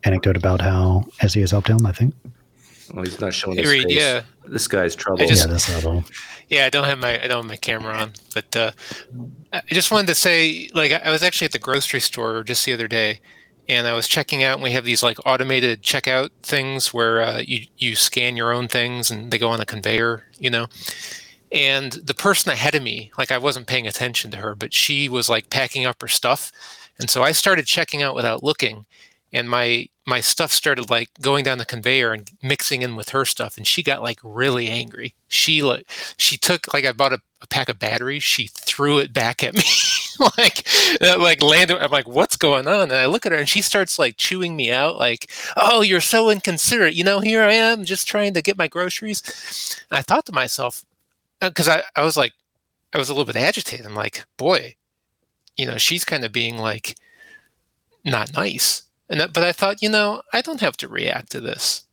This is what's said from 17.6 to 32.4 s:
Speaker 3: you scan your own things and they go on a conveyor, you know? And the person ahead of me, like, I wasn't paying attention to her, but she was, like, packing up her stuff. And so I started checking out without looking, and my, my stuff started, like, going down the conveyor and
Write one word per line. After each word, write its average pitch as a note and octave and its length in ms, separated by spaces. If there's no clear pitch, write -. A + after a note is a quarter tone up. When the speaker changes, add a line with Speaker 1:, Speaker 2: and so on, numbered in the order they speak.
Speaker 3:
you A#2 200
scan B2 400
your A#2 160
own A#2+ 160
things B2 420
and A2+ 200
they A#2+ 60
go A2+ 120
on A2+ 120
a G#2+ 40
conveyor, A2 580
you C3 100
know? A#2 180
And C#3 420
the C#3+ 200
person F#3 380
ahead C3+ 240
of C#3 80
me, A2+ 340
like, C3 140
I B2+ 60
wasn't B2 300
paying B2+ 180
attention A#2 460
to G#2 60
her, G#2 180
but G#2+ 180
she C#3+ 360
was, B2 200
like, A2 200
packing C3 360
up B2 160
her B2 60
stuff. - 440
And B2+ 120
so B2+ 140
I D3+ 100
started E3+ 320
checking D#3 360
out C3+ 140
without A#2 280
looking, A2 420
and A#2+ 160
my, A#2+ 400
my B2 160
stuff - 320
started, B2 360
like, A#2 200
going C#3 240
down C3 140
the B2 80
conveyor A#2+ 480
and G#2+ 180